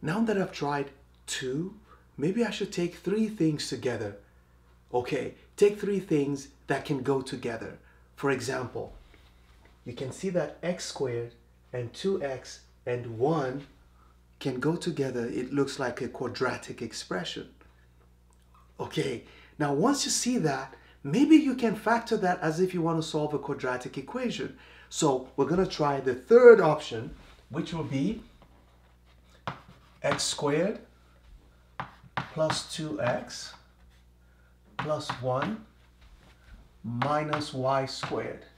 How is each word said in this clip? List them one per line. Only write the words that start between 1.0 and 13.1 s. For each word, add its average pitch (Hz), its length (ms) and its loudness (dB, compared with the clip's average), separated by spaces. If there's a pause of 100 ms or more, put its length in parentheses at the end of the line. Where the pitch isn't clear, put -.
two, 151 480 -6 (420)
maybe 196 260 0
I 202 60 -2
should 190 220 -6
take 175 240 -4
three 214 320 -2
things 160 400 -2
together. 110 480 -4 (760)
Okay, 123 420 -2 (220)
take 202 220 6
three 196 220 0
things 143 480 0 (180)
that 139 180 -2
can 135 180 -2
go 135 200 0
together. 113 560 -8 (380)
For 139 140 0
example, 117 640 -4 (920)
you 123 80 -10
can 127 180 -8
see - 200 -6
that 170 340 -2
x 180 200 -4
squared 120 500 -4 (380)
and 120 200 -6
two - 300 -2
x 131 380 -8 (260)
and 117 320 -6